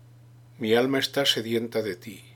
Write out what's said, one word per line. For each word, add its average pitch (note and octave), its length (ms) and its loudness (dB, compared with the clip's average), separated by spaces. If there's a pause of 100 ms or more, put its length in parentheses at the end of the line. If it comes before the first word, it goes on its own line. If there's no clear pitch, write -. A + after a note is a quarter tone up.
(580)
Mi A2 160 2
alma C3+ 260 4
está C#3 260 0
sedienta A2+ 560 0
de G2+ 140 -6
ti, - 260 -16 (140)